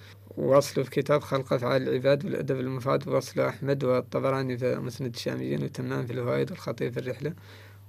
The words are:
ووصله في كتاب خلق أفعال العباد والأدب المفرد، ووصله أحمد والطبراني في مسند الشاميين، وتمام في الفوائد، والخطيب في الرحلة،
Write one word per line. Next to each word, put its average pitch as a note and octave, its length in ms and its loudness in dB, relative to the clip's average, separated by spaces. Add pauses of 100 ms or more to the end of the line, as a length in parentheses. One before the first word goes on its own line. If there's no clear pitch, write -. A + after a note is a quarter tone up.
(380)
ووصله C#3 460 4
في B2 60 -6
كتاب D3 320 2
خلق C#3 320 -2
أفعال C3 360 2
العباد C3+ 360 4
والأدب C3+ 340 -2
المفرد، C3 480 0
ووصله C3 420 0
أحمد C#3 340 -2
والطبراني B2+ 760 0
في B2 180 0
مسند C3 380 -6
الشاميين، C3 500 -4
وتمام C3+ 420 -4
في A#2+ 80 -6
الفوائد، B2+ 380 0
والخطيب C3+ 420 -6
في C3 60 -6
الرحلة، C3 340 -6 (560)